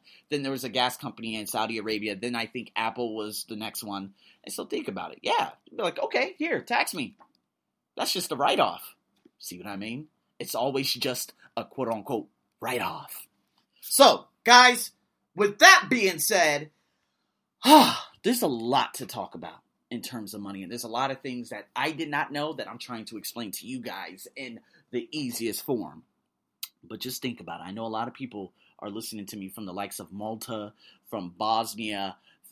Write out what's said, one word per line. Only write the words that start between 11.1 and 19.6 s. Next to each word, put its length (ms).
a 80
quote-unquote 600
write-off. 680
So, 460
guys, 480
with 240
that 300
being 300
said, 500
<sighs> 720
there's 200
a 40
lot 480
to 120
talk 260
about 280